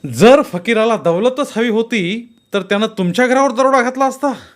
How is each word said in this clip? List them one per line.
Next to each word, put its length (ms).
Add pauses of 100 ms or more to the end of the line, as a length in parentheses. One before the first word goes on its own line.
(140)
जर 280
फकीराला 540
दौलतच 600
हवी 120
होती, 640 (220)
तर 80
त्यानं 240
तुमच्या 400
घरावर 260
दरोडा 300
घातला 240
असता. 260 (240)